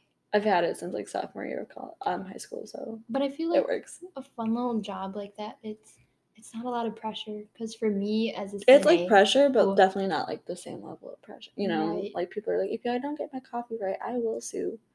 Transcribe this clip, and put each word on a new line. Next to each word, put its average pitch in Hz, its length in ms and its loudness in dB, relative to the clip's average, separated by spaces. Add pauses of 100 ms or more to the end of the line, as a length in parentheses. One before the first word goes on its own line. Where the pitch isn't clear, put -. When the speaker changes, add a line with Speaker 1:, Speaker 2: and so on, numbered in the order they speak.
(340)
Speaker 1:
I've 208 100 4
had 185 200 4
it 160 140 -2
since, 180 160 -10
like, 208 140 -6
sophomore - 380 -8
year - 160 -6
of 214 80 -12
col-, - 360 -16
um, 185 180 -4
high 190 140 -14
school, - 300 -12
so 220 320 -12 (100)
Speaker 2:
But 262 140 0
I 277 60 0
feel 330 240 -4
Speaker 1:
it 302 80 6
Speaker 2:
like - 60 0
Speaker 1:
works. - 360 -6 (120)
Speaker 2:
a 262 60 -12
fun 226 320 -4
little 240 260 -2
job 196 360 -8
like 202 220 -10
that, 214 260 -10
it's, 214 300 -14 (420)
it's - 180 -20
not 233 120 -8
a 254 40 -6
lot 233 160 -2
of 214 100 -6
pressure, 214 460 -10 (160)
'cause 220 160 -8
for 220 160 -2
me 214 460 0
as 196 180 -8
a 208 40 -6 (100)
Speaker 1:
It's, 269 180 10
like, 330 140 6
Speaker 2:
C 175 40 -2
N - 20 -2
A, 180 40 -2
Speaker 1:
pressure, 226 400 8
but 220 160 6
Speaker 2:
well 196 100 2
Speaker 1:
definitely 196 340 6
not, 147 180 0
like, - 180 -8
the 180 100 -8
same 180 280 -14
level - 280 -14
of - 120 -18
pressure, - 320 -20
you - 120 -2
know? 160 280 0
Speaker 2:
Right. 202 180 -6
Speaker 1:
Like, 180 160 -4
people 180 240 -4
are 180 80 0
like, 196 100 -2
"If 226 140 -6
I 247 140 -2
don't 294 180 -6
get 294 160 -8
my 262 60 -6
coffee 240 420 -8
right, 190 220 -4
I 240 160 -4
will 233 220 -2
sue." 180 360 -6 (180)